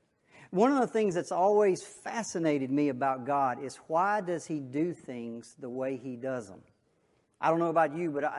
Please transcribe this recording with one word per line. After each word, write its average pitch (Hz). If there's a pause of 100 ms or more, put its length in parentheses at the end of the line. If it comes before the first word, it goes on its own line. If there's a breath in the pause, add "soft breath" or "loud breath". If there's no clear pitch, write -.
(500 loud breath)
One 214
of 277
the 226
things 208
that's 175
always 190
fascinated 160
me 147
about 131
God 135
is 127 (100)
why 190
does 175
he 156
do 139
things 117
the 135
way 131
he 123
does 123
them? 85 (800)
I 151
don't 165
know 170
about 156
you, 170
but 143 (160)